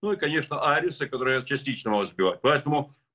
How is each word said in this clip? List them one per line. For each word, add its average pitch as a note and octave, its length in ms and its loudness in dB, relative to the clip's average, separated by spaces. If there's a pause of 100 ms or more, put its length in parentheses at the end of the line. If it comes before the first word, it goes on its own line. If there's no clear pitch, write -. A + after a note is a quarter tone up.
ну G#3 100 -2
и, F#3+ 40 0
конечно, D3+ 560 0
«Арисы», D#3+ 360 -2
которые C3 360 0
частично C3+ 460 -4
могут G2+ 200 0
сбивать. F#2 320 0
Поэтому C#3+ 500 2 (220)